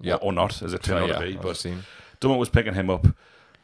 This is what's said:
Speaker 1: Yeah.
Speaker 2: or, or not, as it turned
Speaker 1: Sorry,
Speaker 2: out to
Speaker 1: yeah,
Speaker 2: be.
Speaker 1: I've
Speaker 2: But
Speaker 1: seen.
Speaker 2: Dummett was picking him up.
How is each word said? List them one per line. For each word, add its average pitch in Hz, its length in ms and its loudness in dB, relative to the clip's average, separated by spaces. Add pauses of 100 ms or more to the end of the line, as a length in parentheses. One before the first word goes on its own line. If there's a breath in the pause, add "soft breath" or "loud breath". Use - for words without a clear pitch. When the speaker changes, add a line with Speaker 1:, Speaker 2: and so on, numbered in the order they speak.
Speaker 1:
Yeah. 87 160 -2
Speaker 2:
or, - 80 -4
or 98 100 0
not, 92 280 0
as 87 120 -6
it 90 80 -6
turned 87 180 0
Speaker 1:
Sorry, 85 140 0
Speaker 2:
out 78 60 -2
to 85 60 -4
Speaker 1:
yeah, 95 60 -6
Speaker 2:
be. 95 60 -10
Speaker 1:
I've 87 40 -12
Speaker 2:
But 90 140 -4
Speaker 1:
seen. 90 260 -8 (380 loud breath)
Speaker 2:
Dummett 127 180 2
was 117 120 0
picking 104 240 2
him 95 160 0
up. 87 160 4 (580 soft breath)